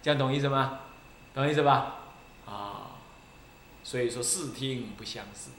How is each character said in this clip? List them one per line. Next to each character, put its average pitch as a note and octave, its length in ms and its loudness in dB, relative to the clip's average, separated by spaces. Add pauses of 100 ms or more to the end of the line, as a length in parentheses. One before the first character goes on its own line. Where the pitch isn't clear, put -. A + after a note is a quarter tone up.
这 D3+ 100 2
样 C#3+ 60 4
懂 C3 160 4
意 C#3+ 40 2
思 C#3+ 120 2
吗？ C3+ 300 2 (540)
懂 C#3 140 2
意 D3+ 60 2
思 D3 80 4
吧？ C#3 340 6 (500)
啊， G2+ 540 -10 (840)
所 B2+ 160 -4
以 A#2+ 100 4
说 A#2+ 120 -4
视 D3 280 0
听 A#2 480 -4
不 A2 80 -12
相 G#2+ 180 -8 (100)
似。 - 260 -14